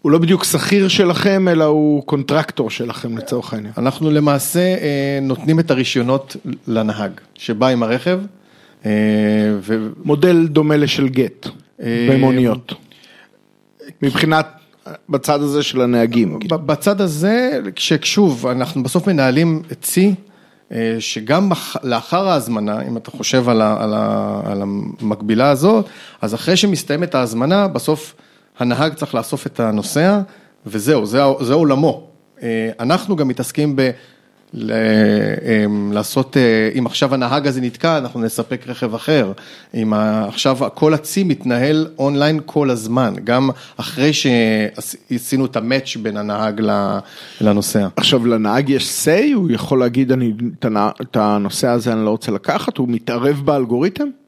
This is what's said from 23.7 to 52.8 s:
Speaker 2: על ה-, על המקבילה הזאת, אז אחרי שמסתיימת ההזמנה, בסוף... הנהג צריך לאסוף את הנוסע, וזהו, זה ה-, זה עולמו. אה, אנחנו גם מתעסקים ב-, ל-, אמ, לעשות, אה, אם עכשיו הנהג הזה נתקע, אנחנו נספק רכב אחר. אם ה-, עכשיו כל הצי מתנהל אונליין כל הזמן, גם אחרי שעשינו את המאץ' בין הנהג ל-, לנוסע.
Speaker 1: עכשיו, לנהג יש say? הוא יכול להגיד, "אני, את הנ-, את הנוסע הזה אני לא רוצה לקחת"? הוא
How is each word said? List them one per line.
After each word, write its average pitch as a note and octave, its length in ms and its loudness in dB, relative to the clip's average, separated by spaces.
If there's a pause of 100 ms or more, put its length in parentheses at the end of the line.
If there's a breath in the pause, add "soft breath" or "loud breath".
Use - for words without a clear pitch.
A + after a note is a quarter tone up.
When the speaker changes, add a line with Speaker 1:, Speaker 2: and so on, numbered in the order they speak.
Speaker 2:
על G#2+ 100 -2
ה-, G#2 520 -2
על G2+ 160 -4
המקבילה G#2 880 -2
הזאת, D#3 360 2 (360 loud breath)
אז G#2+ 140 -4
אחרי F3 220 0
שמסתיימת E3+ 580 -2
ההזמנה, C3 520 0
בסוף... D3+ 480 -4 (440 soft breath)
הנהג B2+ 340 0
צריך B2+ 220 -8
לאסוף B2 320 -4
את - 120 -8
הנוסע, C3+ 600 0 (460 loud breath)
וזהו, A2 400 0
זה B2 180 2
ה-, C3+ 200 2
זה B2 100 0
עולמו. D3 540 2 (360)
אה, A2+ 260 -2 (100)
אנחנו F3+ 360 0
גם D3 120 0
מתעסקים C#3 480 -2
ב-, C3 140 2 (640 soft breath)
ל-, A2 180 -6 (960)
אמ, G#2 280 -2
לעשות, B2+ 440 -2
אה, C3+ 40 6 (380)
אם B2 60 0
עכשיו B2+ 280 0
הנהג C3+ 340 0
הזה C3 140 -2
נתקע, D#3 360 -2
אנחנו A#2+ 240 -6
נספק A#2+ 460 -6
רכב A#2+ 280 -6
אחר. A#2+ 360 0 (420 loud breath)
אם A2 200 0
ה-, G#2+ 340 0
עכשיו C3 300 0 (160)
כל D#3 200 2
הצי D#3 300 -2
מתנהל D3 640 0 (120)
אונליין C#3+ 460 2
כל D3 240 0
הזמן, A#2 440 0 (100)
גם B2+ 260 2 (280 loud breath)
אחרי C#3 360 0
שעשינו A#2+ 1300 0
את B2+ 100 -8
המאץ' C3 460 -2
בין G#2 160 -4
הנהג G#2 440 -4
ל-, G2+ 360 0 (440 loud breath)
לנוסע. G#2 540 2
Speaker 1:
עכשיו, B2+ 300 2
לנהג A#2 440 2
יש - 380 -2
say? A#3 280 2
הוא F3 160 0
יכול B2+ 280 0
להגיד, B2 320 0
"אני, B2 220 2 (260)
את - 60 -6
הנ-, A2 120 0 (240)
את B2+ 160 -6
הנוסע G#2 540 0
הזה A#2+ 220 0
אני A2 120 -2
לא G#2 40 0
רוצה A2 220 -4
לקחת"? D#3 460 -4
הוא B2 120 -2